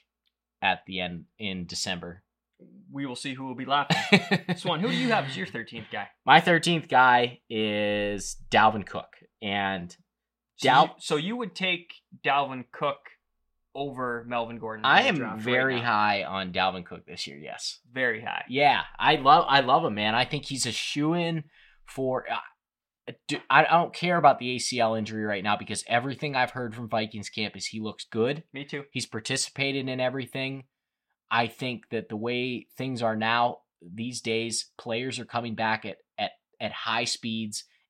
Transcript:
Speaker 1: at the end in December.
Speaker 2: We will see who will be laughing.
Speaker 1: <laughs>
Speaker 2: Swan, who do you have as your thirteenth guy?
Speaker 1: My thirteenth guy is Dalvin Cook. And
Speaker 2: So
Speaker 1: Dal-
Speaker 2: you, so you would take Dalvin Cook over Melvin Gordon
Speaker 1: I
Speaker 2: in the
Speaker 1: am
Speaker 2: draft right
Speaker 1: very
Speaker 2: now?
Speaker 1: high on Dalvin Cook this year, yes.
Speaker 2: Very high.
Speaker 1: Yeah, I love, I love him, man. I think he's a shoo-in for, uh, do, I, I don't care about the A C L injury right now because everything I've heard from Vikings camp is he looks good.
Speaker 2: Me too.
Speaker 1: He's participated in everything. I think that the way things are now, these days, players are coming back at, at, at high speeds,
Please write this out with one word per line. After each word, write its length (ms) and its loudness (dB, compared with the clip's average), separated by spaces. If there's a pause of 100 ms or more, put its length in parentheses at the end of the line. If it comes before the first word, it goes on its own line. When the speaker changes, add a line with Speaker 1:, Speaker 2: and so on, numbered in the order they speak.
(600)
Speaker 1:
at 240 0
the 140 -8
end 260 -8 (140)
in 260 -6
December. 580 -8 (680)
Speaker 2:
We 140 -8
will 100 -8
see 180 -8
who 120 -10
will 100 -8
be 100 -10
laughing. 540 2 (300)
Speaker 1:
<laughs> 80 -2
Speaker 2:
Swan, 240 -4
who 80 -2
do 60 -2
you 160 0
have 140 0
as 120 -8
your 100 -8
thirteenth 440 -12
guy? 180 -8 (160)
Speaker 1:
My 160 10
thirteenth 480 2
guy 500 6 (100)
is 840 -2 (160)
Dalvin 340 6
Cook. 220 -10 (340)
And 480 -2 (680)
Speaker 2:
So 120 0
Speaker 1:
Dal- 160 8
Speaker 2:
you, 140 -8
so 160 -2
you 220 -2
would 180 -8
take 380 -4 (300)
Dalvin 480 0
Cook 260 -4 (760)
over 540 -6
Melvin 320 -4
Gordon 260 -8
Speaker 1:
I 140 6
Speaker 2:
in 40 4
the 60 2
Speaker 1:
am 60 0
Speaker 2:
draft 220 -4
right 80 -8
Speaker 1:
very 320 2
Speaker 2:
now? 60 -4
Speaker 1:
high 420 2
on 260 -4
Dalvin 340 0
Cook 220 -16
this 180 -10
year, 120 -14
yes. 420 -12 (120)
Speaker 2:
Very 300 -2
high. 280 -6
Speaker 1:
Yeah, 320 4 (180)
I 160 4
love, 320 8
I 140 6
love 240 4
him, 100 -2
man. 200 0
I 100 2
think 200 -6
he's 200 -4
a 80 -2
shoo-in 720 -2 (400)
for, 440 -4
uh, 840 -12 (140)
do, 100 -4 (120)
I, 160 8
I 120 6
don't 160 2
care 240 0
about 220 8
the 160 -4
A 40 -4
C 220 -4
L 140 4
injury 280 -4
right 200 -2
now 120 2
because 320 -8
everything 480 -2
I've 160 0
heard 240 -8
from 140 -10
Vikings 400 -4
camp 260 -6
is 120 -10
he 120 -10
looks 320 -8
good. 320 0 (100)
Speaker 2:
Me 120 -10
too. 260 -10
Speaker 1:
He's 140 -4
participated 840 -4
in 140 -6
everything. 640 -6 (640)
I 160 2
think 440 -8
that 180 -6
the 80 -6
way 580 -4
things 280 -6
are 120 2
now, 440 2 (220)
these 380 -10
days, 600 -4
players 400 -6
are 60 -10
coming 300 -6
back 300 -2
at, 120 -10 (200)
at, 140 -4 (280)
at 120 -6
high 320 -4
speeds, 640 -6 (240)